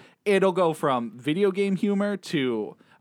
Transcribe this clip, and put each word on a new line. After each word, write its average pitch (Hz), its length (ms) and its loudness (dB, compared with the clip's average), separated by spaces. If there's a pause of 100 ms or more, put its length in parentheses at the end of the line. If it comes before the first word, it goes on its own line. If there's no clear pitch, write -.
(240)
It'll 190 280 4
go 170 220 2
from 127 420 -2
video 156 340 0
game 196 260 0
humor 202 420 0
to, 127 580 -2 (240)